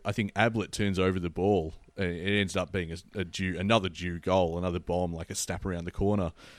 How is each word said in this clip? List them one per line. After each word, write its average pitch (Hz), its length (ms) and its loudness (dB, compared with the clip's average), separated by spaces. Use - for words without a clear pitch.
I 101 80 -2
think 101 240 -2
Ablett 110 340 2
turns 101 300 0
over 92 180 2
the 85 120 -2
ball. 90 440 2
And 98 160 -2
it 95 280 0
ends 98 160 -2
up 92 160 -2
being 82 200 -4
a, 82 40 -6
a 92 60 -2
due, 87 340 -4
another 98 300 4
due 85 320 -6
goal, 90 360 4
another 87 220 -2
bomb, 87 340 0
like 82 160 -8
a 87 60 -10
snap - 320 -6
around 87 180 -4
the 87 60 -6
corner. 98 420 2